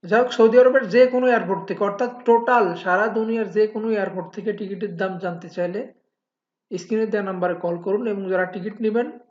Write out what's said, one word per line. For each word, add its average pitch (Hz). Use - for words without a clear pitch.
যাই 208
হোক, 247
সৌদি 226
আরবের 254
যে 240
কোনো 254
এয়ারপোর্ট 190
থেকে, 196
অর্থাৎ -
টোটাল 233
সারা 190
দুনিয়ার 220
যে 214
কোনো 214
এয়ারপোর্ট 185
থেকে 202
টিকিটের 190
দাম 185
জানতে 170
চাইলে 180
স্ক্রিনে 220
দেওয়া 202
নাম্বারে 180
কল 170
করুন 220
এবং 196
যারা 180
টিকিট 190
নেবেন 233